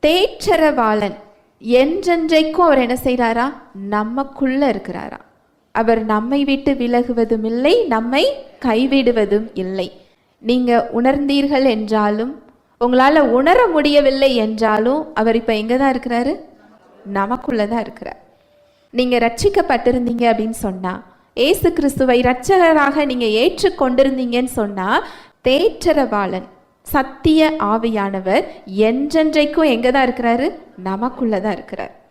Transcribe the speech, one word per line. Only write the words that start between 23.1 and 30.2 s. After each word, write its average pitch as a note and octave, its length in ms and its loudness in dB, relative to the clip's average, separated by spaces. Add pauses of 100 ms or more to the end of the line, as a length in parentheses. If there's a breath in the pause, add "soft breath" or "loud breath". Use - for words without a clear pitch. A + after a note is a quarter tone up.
ஏற்றுக்கொண்டிருந்தீங்கன்னு C4 1200 0
சொன்னா, G#3 600 -2 (380 loud breath)
தேற்றரவாளன் B3 1080 0 (300)
சத்திய D#4 760 0
ஆவியானவர் G3+ 880 -2 (320 loud breath)
என்றென்றைக்கும் D4 920 2
எங்க A#3+ 240 0
தான் C4 180 2
இருக்கிறாரு? B3 460 -2 (220)